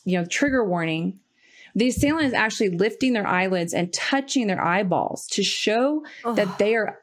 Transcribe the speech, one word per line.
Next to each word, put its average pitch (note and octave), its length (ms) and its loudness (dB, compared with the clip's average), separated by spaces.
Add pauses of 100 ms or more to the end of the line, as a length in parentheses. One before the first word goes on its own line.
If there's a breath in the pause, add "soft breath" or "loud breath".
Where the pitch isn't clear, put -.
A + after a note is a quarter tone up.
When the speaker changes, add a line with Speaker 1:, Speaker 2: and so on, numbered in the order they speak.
Speaker 1:
you F#3 120 0
know, F3 80 0
trigger C4 380 0
warning, E3+ 560 -2 (560 soft breath)
the A#3 140 4
assailant D4 380 2
is B3 60 0
actually A3 360 2
lifting A3 420 0
their G#3+ 160 0
eyelids F3+ 460 0
and F3 180 0
touching C4+ 560 -2
their F#3 160 0
eyeballs E3+ 640 0
to - 160 -2
show C4 640 0 (180 loud breath)
Speaker 2:
Ugh. A#3 140 -2
Speaker 1:
that G3 200 0
they G#3+ 180 4
are - 280 -2